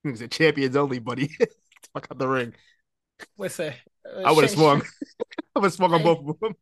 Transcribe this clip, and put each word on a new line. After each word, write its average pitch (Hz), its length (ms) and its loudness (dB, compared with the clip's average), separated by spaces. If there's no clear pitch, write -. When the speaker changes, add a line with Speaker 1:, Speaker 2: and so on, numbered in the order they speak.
Speaker 1:
He 139 120 -8
said, 117 160 -14
"Champions 143 440 0
only, 135 240 0
buddy." 127 300 -6
<laughs> - 320 -20
Fuck - 180 -12
out 131 60 -16
the 131 100 -2
ring. 127 260 -4
Speaker 2:
What's 190 220 -10
that? 151 180 -8
Uh, - 200 -10
Speaker 1:
I 143 60 4
would've 147 180 6
Speaker 2:
shake, - 80 -2
Speaker 1:
swung. 143 240 6
Speaker 2:
shake - 80 -14
Speaker 1:
<laughs> - 340 -12
I 277 40 0
would've 196 140 2
swung 180 200 2
on 165 60 4
Speaker 2:
Hey. 151 40 0
Speaker 1:
both 160 240 2
of 151 120 -8
them. 220 220 -6